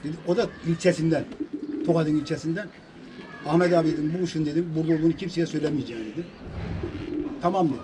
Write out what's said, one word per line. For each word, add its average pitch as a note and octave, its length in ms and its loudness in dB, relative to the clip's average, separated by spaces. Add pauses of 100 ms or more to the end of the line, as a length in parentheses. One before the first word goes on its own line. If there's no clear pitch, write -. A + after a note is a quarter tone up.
Dedi, D3+ 100 -4 (140)
o F3+ 100 4
da A3 100 2 (200)
ilçesinden, E3 560 4 (640)
Tokat'ın D#3+ 300 4
ilçesinden. D#3+ 520 -2 (800)
"Ahmet E3+ 260 6
abi," E3 180 6
dedim, D3+ 260 0
"bu F#3 40 0
kuşun," D#3+ 240 0
dedim, E3 300 0
"burada D#3+ 240 2
olduğunu D#3+ 140 4
kimseye E3+ 340 -2
söylemeyeceğim," C3 560 -2 (100)
dedim. E3+ 120 -6 (1160)
"Tamam," F3+ 260 2
dedi. B2 160 0